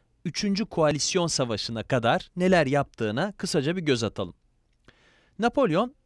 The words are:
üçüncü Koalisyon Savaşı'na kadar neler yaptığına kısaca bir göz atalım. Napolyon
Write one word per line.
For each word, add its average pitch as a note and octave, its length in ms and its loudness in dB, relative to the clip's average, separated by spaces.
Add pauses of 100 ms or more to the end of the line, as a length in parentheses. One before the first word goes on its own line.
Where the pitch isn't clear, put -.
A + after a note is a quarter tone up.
(260)
üçüncü G3 400 -2
Koalisyon D#3 600 0
Savaşı'na A#2 560 -4
kadar B2+ 520 0
neler F3+ 300 4
yaptığına C3+ 640 -2
kısaca E3+ 440 -2
bir F#3 60 -6
göz C3 220 0
atalım. F#2+ 320 -6 (1040)
Napolyon A#3 560 2 (100)